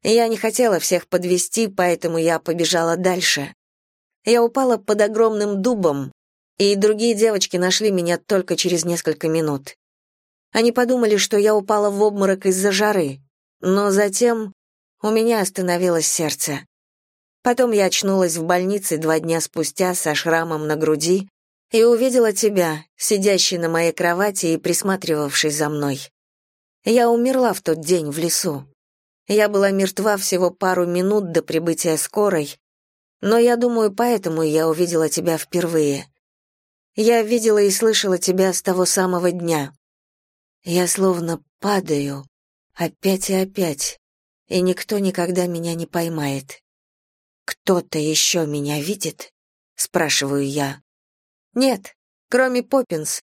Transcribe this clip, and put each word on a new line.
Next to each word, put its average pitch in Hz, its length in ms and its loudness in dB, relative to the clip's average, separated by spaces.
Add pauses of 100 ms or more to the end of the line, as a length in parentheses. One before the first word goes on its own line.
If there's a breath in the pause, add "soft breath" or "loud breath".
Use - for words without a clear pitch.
Я 226 240 4
не 226 100 -2
хотела 220 400 0
всех 170 300 -2
подвести, 180 600 -2
поэтому 170 520 -2
я 165 180 2
побежала 165 600 0
дальше. 180 580 -2 (720)
Я 233 180 4
упала 233 340 2
под 208 240 -2
огромным 208 640 0
дубом, 160 480 0 (480)
и 202 160 4
другие 214 400 2
девочки 202 420 0
нашли 180 340 0
меня 175 280 0
только 185 360 -2
через 170 300 -2
несколько 165 420 -4
минут. 151 480 -4 (760)
Они 233 200 2
подумали, 240 460 2
что 202 200 0
я 214 180 4
упала 208 340 2
в 202 140 -2
обморок 196 420 0
из-за 190 260 2
жары, 190 500 0 (380)
но 202 300 0
затем 208 640 0 (480)
у 208 80 -2
меня 226 320 2
остановилось 180 680 0
сердце. 151 520 -4 (880)
Потом 247 240 2
я 202 140 4
очнулась 185 500 0
в 165 80 -6
больнице 180 540 -2
два 160 240 0
дня 165 180 -2
спустя 180 560 -4
со 156 180 -2
шрамом 165 540 -2
на 151 80 0
груди 156 540 0 (420)
и 226 140 4
увидела 240 480 4
тебя, 180 500 0 (140)
сидящей 196 600 0
на 170 120 -2
моей 165 240 2
кровати 180 540 0
и 165 100 0
присматривавшей 165 960 -2
за 147 180 -2
мной. 143 420 -4 (720)
Я 233 260 4
умерла 240 440 2
в - 80 -6
тот 160 180 -2
день 156 320 0
в 147 60 -6
лесу. 160 480 -4 (640)
Я 208 200 4
была 196 240 2
мертва 196 460 0
всего 185 340 0
пару 180 340 0
минут 180 460 0
до 165 100 2
прибытия 160 540 -2
скорой, 175 640 -2 (600)
но 208 160 2
я 240 180 4
думаю, 233 400 0
поэтому 190 460 -2
я 156 260 0
увидела 160 400 0
тебя 165 300 -2
впервые. 160 680 -2 (920)
Я 226 280 2
видела 220 360 2
и 202 120 4
слышала 202 460 0
тебя 190 340 0
с 180 100 -4
того 185 220 0
самого 180 480 0
дня. 165 400 -4 (920)
Я 180 220 0
словно 170 540 -2 (200)
падаю, 143 640 -2 (480)
опять 190 560 -2
и 190 60 0
опять, 190 640 -4 (460)
и 185 120 -2
никто 185 400 -2
никогда 180 480 0
меня 170 280 -6
не 165 100 -8
поймает. 151 760 -6 (840)
"Кто-то - 500 -4
еще 156 480 0
меня 147 360 -4
видит?" 170 500 -8 (440)
спрашиваю 143 720 -2
я. 139 360 -6 (720)
"Нет, 247 420 0 (340)
кроме 247 320 0
Поппинс. 175 680 -4